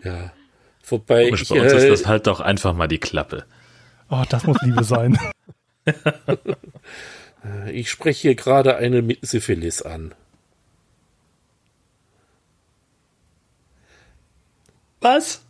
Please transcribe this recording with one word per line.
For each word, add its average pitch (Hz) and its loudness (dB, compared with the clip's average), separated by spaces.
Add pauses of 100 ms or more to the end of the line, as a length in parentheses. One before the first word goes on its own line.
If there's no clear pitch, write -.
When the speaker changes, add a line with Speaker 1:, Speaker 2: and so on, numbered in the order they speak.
Speaker 1:
ja. 90 -10 (560)
Wobei 120 2
Speaker 2:
Komisch, 113 0
Speaker 1:
ich, - -10
Speaker 2:
bei 101 2
uns 135 6
Speaker 1:
äh, 135 6
Speaker 2:
ist 139 4
das, - -4
„Halt 107 2
doch 98 0
einfach 95 0
mal 85 -2
die 78 -2
Klappe.“ - -6 (680)
Speaker 3:
Oh, 131 -2
das 120 -2
muss 151 2
Liebe 123 2
sein. 120 2 (680)
<laughs> 156 -2 (1800)
Speaker 1:
Ich 120 -8
spreche - -4
hier 135 4
gerade 131 2
eine 123 0
mit 117 -4
Syphilis 85 -4
an. 80 -14 (4000)
Speaker 2:
Was? 269 0